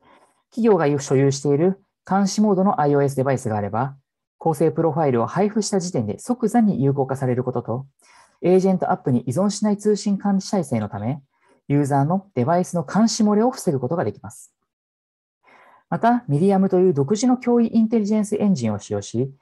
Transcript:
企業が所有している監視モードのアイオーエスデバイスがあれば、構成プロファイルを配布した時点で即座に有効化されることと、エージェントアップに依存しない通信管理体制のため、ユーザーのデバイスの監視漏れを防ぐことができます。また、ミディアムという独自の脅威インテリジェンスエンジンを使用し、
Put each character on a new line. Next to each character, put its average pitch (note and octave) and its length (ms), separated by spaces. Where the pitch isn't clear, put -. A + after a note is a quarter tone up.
企 A3+ 140
業 G#3 120
が D#3 100
所 C#3 160
有 C#3 160
し C#3 100
て D3 80
い C#3+ 80
る F#3 240
監 G3 200
視 G#3+ 140
モ G#3+ 120
ー - 20
ド F#3 80
の F#3 180
ア D3 60
イ C#3+ 80
オ C#3+ 60
ー - 40
エ C3+ 40
ス C#3 60
デ C3 80
バ C#3 100
イ A#2+ 40
ス A2 120
が G#2+ 80
あ G2+ 40
れ G2+ 80
ば、 B2+ 260
構 D#3+ 160
成 D#3 180
プ D#3+ 100
ロ D#3+ 100
フ D3+ 80
ァ D3 100
イ - 20
ル A#2 100
を A#2+ 60
配 G3+ 220
布 G#3+ 120
し - 80
た G3 100
時 F3 140
点 B2 120
で - 140
即 A#3+ 300
座 A#3+ 120
に F#3+ 220
有 C#3 100
効 C#3 120
化 C3+ 100
さ C3 120
れ B2 80
る B2+ 80
こ B2 100
と A#2+ 80
と、 B2+ 260
エ F3+ 160
ー - 20
ジ F#3+ 100
ェ F#3+ 40
ン F3+ 60
ト - 120
ア F#3 40
ッ - 20
プ - 140
に B2 100
依 B2+ 100
存 F#3+ 200
し G#3 120
な G#3 80
い G3+ 60
通 G#3 180
信 G3+ 220
管 G3 220
理 F#3 40
体 F3+ 220
制 A#2 140
の G#2+ 100
た G2+ 100
め、 B2+ 220
ユ C#3+ 160
ー - 20
ザ C#3 160
ー - 40
の F#3 280
デ B2 100
バ E3+ 160
イ F3+ 60
ス - 80
の E3+ 100
監 A3 240
視 G#3+ 160
漏 G#3 120
れ G#3+ 80
を B3 80
防 - 200
ぐ C3 80
こ B2 80
と E3 80
が E3+ 80
で G#2 100
き - 80
ま G2 100
す。 - 220
ま E3+ 100
た、 A#3+ 280
ミ C#3+ 120
デ F#3+ 80
ィ G3 80
ア F#3+ 40
ム F#3+ 100
と F3+ 100
い F#3 100
う E3+ 40
独 C#3 180
自 A3 160
の B3 100
脅 A#3+ 240
威 A3+ 60
イ A3+ 140
ン A3 80
テ A#3 100
リ G3+ 60
ジ G#3+ 100
ェ A3 40
ン G3+ 60
ス G#3 100
エ G#3 120
ン F#3+ 80
ジ A#2 120
ン G#2+ 60
を G2+ 60
使 - 140
用 G2+ 80
し、 C3 300